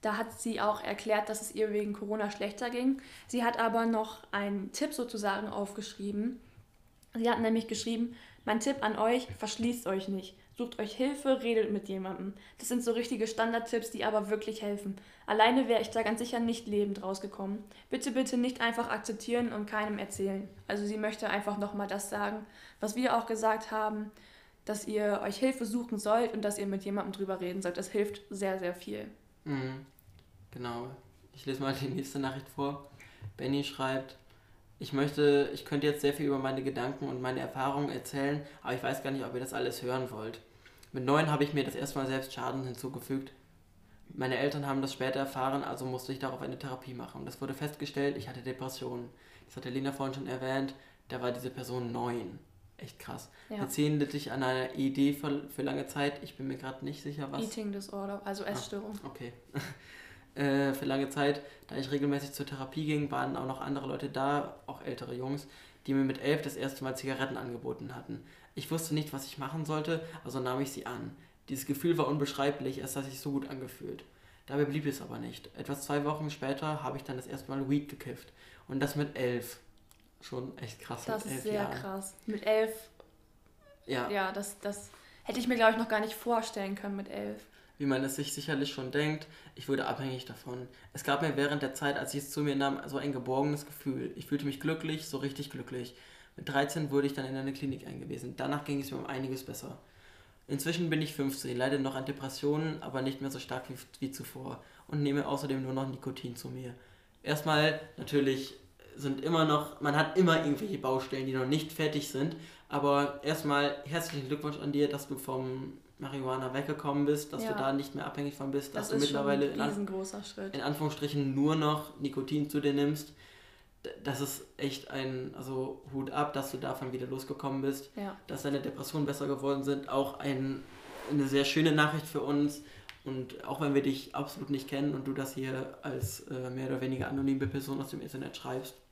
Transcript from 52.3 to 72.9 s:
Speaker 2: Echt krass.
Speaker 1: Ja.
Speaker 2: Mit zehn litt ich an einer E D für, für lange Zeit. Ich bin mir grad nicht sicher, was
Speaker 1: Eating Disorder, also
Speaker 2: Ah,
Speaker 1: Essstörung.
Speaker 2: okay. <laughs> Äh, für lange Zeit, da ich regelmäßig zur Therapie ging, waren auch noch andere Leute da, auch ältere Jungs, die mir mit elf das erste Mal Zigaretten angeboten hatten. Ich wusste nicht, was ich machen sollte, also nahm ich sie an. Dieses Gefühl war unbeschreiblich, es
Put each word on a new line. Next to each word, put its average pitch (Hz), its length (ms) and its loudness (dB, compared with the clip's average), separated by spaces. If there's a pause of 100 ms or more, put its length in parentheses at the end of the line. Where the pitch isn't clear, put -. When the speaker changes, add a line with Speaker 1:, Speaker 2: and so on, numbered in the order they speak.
Speaker 2:
Echt - 200 -12
krass. - 320 -10 (180)
Speaker 1:
Ja. 214 140 -6
Speaker 2:
Mit 139 100 -2
zehn 147 260 4
litt 143 160 2
ich 143 180 -4
an 135 100 0
einer 131 340 2
E 135 140 2
D 139 240 6
für, 143 340 -2
für - 140 -6
lange 139 240 0
Zeit. 143 360 -2
Ich - 140 -14
bin 135 100 -6
mir 135 120 -2
grad 131 240 -8
nicht 143 200 -6
sicher, 143 280 -4
was 143 140 -2
Speaker 1:
Eating 214 280 -4
Disorder, 202 520 -6
also 196 200 -4
Speaker 2:
Ah, - 40 -2
Speaker 1:
Essstörung. 202 440 -4 (120)
Speaker 2:
okay. 123 280 -10 (200)
<laughs> 139 100 -4 (720)
Äh, 139 400 4
für 135 100 -4
lange 135 240 2
Zeit, 143 320 2 (260)
da - 100 -8
ich 135 140 -2
regelmäßig 143 420 2
zur 143 120 -4
Therapie 135 400 -4
ging, 147 260 2
waren 135 280 0
auch 131 80 -2
noch 131 160 -4
andere 139 240 -2
Leute 143 240 -4
da, 143 460 2 (100)
auch - 160 -10
ältere 127 320 -6
Jungs, 135 320 -4 (400)
die 139 80 2
mir 135 100 6
mit 135 160 2
elf 147 220 4
das 139 140 -4
erste 135 280 -4
Mal 131 100 -2
Zigaretten 135 440 -2
angeboten 123 580 -6
hatten. 123 260 -8 (320)
Ich - 160 -6
wusste 160 240 0
nicht, 151 200 -2
was 135 100 -6
ich - 140 -12
machen 151 260 -4
sollte, 156 400 0 (200)
also 123 140 -4
nahm 127 220 0
ich 139 120 -2
sie - 120 -8
an. 113 320 -6 (320)
Dieses 135 160 -4
Gefühl 160 320 4
war 151 100 6
unbeschreiblich, 139 760 0
es 135 140 -4